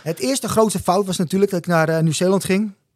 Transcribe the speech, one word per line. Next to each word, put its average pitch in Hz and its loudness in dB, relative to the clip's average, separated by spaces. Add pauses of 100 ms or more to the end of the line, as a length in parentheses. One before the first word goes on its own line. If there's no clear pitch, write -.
Het 156 -8
eerste 254 -4
grootste 214 2
fout 190 0
was 185 -4
natuurlijk 196 0
dat 175 -2
ik 156 -10
naar, 160 2
eh, 160 0
Nieuw-Zeeland 180 2
ging. 196 0 (240)